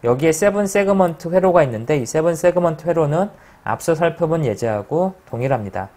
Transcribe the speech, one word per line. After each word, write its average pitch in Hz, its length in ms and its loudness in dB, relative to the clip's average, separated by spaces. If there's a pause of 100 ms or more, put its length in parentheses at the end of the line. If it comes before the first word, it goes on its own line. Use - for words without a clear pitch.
여기에 135 300 2
세븐 202 340 0
세그먼트 190 600 0
회로가 180 340 4
있는데 120 320 -2
이 131 100 -2
세븐 160 300 0
세그먼트 175 540 0
회로는 165 400 0 (340)
앞서 120 300 -2
살펴본 165 500 0
예제하고 120 720 -2 (160)
동일합니다. 113 680 -4